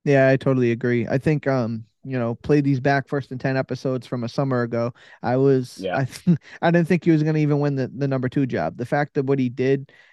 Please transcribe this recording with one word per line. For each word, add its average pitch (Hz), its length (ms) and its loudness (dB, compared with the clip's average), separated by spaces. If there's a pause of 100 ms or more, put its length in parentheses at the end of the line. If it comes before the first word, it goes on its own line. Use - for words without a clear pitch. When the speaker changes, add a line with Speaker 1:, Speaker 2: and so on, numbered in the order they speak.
Speaker 1:
Yeah, 135 260 4
I 135 60 4
totally 131 340 2
agree. 120 360 0
I 131 120 -2
think, 151 280 0
um, 117 380 -2 (200)
you 131 120 -8
know, 117 200 -4
play 147 240 2
these 139 180 2
back 139 300 0
first 143 240 -6
and 127 80 -10
ten 135 160 -2
episodes 131 500 -4
from 123 160 -6
a 113 60 -6
summer 131 340 -2
ago. 117 320 -4 (280)
I 120 140 0
was, 131 440 2
Speaker 2:
Yeah. 92 260 -2 (200)
Speaker 1:
I, 175 100 6 (160)
<laughs> - 100 -10
I 170 80 4
didn't 170 160 4
think 180 180 0
he 170 60 4
was 156 140 4
gonna 156 160 0
even 147 180 2
win 143 160 0
the, 131 200 -2
the 139 140 -4
number 131 200 -2
two 139 180 0
job. 90 320 -4
The 123 80 -6
fact 147 280 -2
that 139 120 -2
what 135 140 0
he 127 80 0
did 135 420 -2 (220)